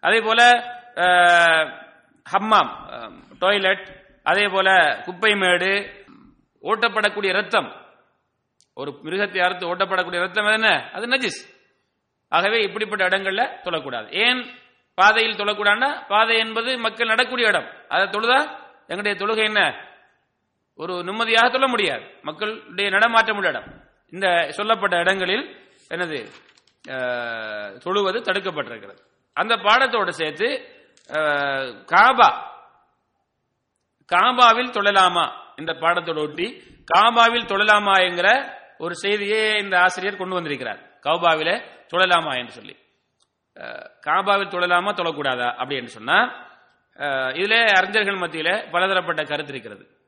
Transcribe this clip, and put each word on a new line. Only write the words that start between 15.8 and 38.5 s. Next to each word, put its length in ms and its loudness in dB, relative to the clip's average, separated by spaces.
பாதை 300 2
என்பது 400 -2
மக்கள் 280 -4
நடக்கூடிய 420 0
இடம். 200 0
அதை 180 0
தொழுதா 540 -2
எங்களுடைய 320 -4
தொழுகை 260 -2
என்ன? 400 0
ஒரு 300 -8
நிம்மதியாக 440 0
தொழ 200 0
முடியாது. 360 -2
மக்களுடைய 680 -6
நடமாட்டம் 460 2
உள்ள 120 -2
இடம். 320 -8
இந்த 400 0
சொல்லப்பட்ட 460 0
இடங்களில் 600 -2
என்னது? 380 -8
அஹ், 880 -8
தொழுவது 400 -2
தடுக்கப்பட்டிருக்கிறது. 800 -6
அந்த 240 0
பாடத்தோடு 560 2
சேர்த்து, 560 -6
அஹ், 760 -2
காபா, 640 4
காபாவில் 640 4
தொழலாமா, 600 2
இந்த 160 -8
பாடத்தோடு 480 -2
ஒட்டி 420 -8
காபாவில் 600 4
தொழலாமா 640 4
என்கிற 520 0